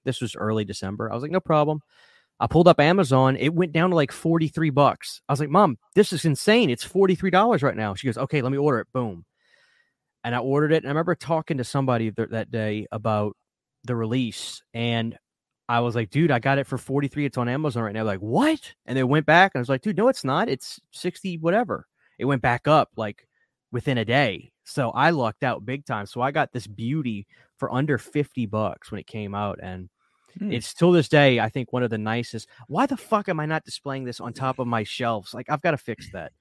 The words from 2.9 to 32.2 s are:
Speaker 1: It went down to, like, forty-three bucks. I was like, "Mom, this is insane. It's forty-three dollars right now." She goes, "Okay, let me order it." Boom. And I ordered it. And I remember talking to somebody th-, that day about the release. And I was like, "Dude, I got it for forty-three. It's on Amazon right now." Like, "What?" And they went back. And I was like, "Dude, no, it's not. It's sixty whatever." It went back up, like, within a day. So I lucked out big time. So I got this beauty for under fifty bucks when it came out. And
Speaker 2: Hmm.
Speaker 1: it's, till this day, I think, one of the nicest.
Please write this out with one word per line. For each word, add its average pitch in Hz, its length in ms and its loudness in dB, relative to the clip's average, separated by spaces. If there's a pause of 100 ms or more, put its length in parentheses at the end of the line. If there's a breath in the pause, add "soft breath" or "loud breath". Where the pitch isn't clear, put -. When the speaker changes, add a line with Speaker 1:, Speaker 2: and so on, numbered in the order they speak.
Speaker 1:
It 151 180 -2
went 165 200 -2
down 170 160 2
to, 170 80 0
like, 143 160 0
forty-three 160 560 0
bucks. 131 580 2
I 143 60 -2
was 135 80 -2
like, 147 80 -4
"Mom, 165 280 4 (160)
this 202 200 4
is 151 100 -2
insane. 196 460 4
It's 120 160 -4
forty-three 185 440 2
dollars 190 320 4
right 135 140 2
now." 107 200 -2
She - 120 -6
goes, 117 100 -2
"Okay, 135 240 0
let 127 100 0
me 139 60 -2
order 139 220 2
it." 98 140 -6
Boom. 107 320 -4 (1000)
And 120 100 -4
I 123 60 0
ordered 143 320 2
it. 160 60 6
And 139 100 -4
I 139 40 -2
remember 170 220 0
talking 160 440 -2
to 120 80 -4
somebody 120 460 0
th-, 110 180 -4
that 110 200 -6
day 107 440 -4
about 107 420 -2 (480)
the 123 120 -4
release. 113 680 -4 (100)
And 117 440 -2 (500)
I 120 140 2
was 120 140 0
like, 113 160 -2
"Dude, 156 200 2
I 123 80 2
got 139 200 2
it 135 60 -2
for 131 120 -6
forty-three. 143 480 -4
It's 131 120 -6
on 120 120 0
Amazon 127 340 -2
right 104 100 -4
now." 110 120 -2
Like, 98 160 -2
"What?" 226 520 0 (120)
And 131 120 -4
they 131 60 2
went 147 220 2
back. 175 280 6
And 131 60 -2
I - 20 0
was 120 80 -4
like, 135 120 0
"Dude, 196 160 -2
no, 220 100 4
it's 262 160 2
not. 156 240 0
It's - 320 -8 (120)
sixty 180 460 -8
whatever." 170 480 0 (340)
It 113 60 -2
went 135 160 2
back 120 260 0
up, 151 280 6
like, 107 320 -8 (440)
within 123 280 -2
a 110 40 0
day. 117 480 0 (120)
So 123 260 -2
I 135 220 2
lucked 127 320 0
out 113 240 -4
big 139 180 -6
time. 104 220 -6
So - 120 -10
I 131 120 0
got 143 200 -2
this 120 140 -8
beauty 113 640 -6 (300)
for - 140 -6
under 135 280 0
fifty - 480 -4
bucks 107 420 -4
when 104 100 -10
it - 60 -14
came 101 300 -10
out. 101 260 -4
And 92 260 -12 (520)
Speaker 2:
Hmm. 196 120 -6
Speaker 1:
it's, - 220 -6
till 175 180 4
this 170 180 4
day, 139 300 6
I 110 100 0
think, 127 220 -6
one 123 120 0
of 113 80 -2
the 110 80 -2
nicest. 113 500 -6 (160 soft breath)